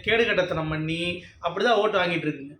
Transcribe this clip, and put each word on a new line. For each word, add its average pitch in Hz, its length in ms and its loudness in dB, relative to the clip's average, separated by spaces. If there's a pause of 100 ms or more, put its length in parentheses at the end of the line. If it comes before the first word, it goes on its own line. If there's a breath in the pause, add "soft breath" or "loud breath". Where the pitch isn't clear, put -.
கேடுகட்டத்தனம் 185 680 2
பண்ணி 160 340 -2 (380 loud breath)
அப்படிதான் 196 400 2
ஓட்டு 208 180 2
வாங்கிட்டு 175 260 0
இருக்குங்க. 139 340 -6